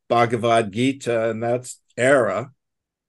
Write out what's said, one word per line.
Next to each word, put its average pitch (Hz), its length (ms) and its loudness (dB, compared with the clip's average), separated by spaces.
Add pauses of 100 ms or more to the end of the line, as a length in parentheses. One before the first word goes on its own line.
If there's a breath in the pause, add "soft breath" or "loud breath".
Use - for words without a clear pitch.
Bhagavad 117 640 2
Gita 117 560 -2
and 113 140 -6
that 123 280 -4 (240)
era, 120 580 2 (560)